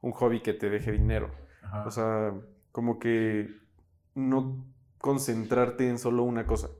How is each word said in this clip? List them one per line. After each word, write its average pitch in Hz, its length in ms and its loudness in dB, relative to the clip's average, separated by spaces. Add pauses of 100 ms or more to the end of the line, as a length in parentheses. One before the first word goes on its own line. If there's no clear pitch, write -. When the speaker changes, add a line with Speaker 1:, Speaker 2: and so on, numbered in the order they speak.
Speaker 1:
un 123 120 -2
hobby 117 280 2
que 107 120 0
te 104 160 -2
deje 104 240 0
dinero. 110 380 2 (320)
Speaker 2:
Ajá. 101 240 -8
Speaker 1:
O 110 40 -8
sea, 110 440 0 (380)
como 117 260 -2
que 110 500 0 (680)
no 131 520 0 (320)
concentrarte 123 880 2
en 120 100 0
solo 120 260 2
una 117 220 -2
cosa. - 340 0